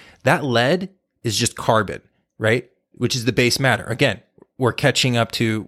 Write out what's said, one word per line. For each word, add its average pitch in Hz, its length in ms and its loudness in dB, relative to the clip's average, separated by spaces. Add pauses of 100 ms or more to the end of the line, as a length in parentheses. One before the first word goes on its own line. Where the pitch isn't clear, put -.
(240)
that 147 220 2
lead 151 420 2 (380)
is 110 100 -2
just - 220 -2
carbon, 104 420 0 (380)
right? 110 320 0 (240)
Which 120 240 -4
is 113 80 -4
the 123 80 0
base 123 260 2
matter. 120 240 0
Again, 117 380 -2 (360)
we're 123 140 0
catching 123 460 0
up 113 160 -2
to, 110 340 -2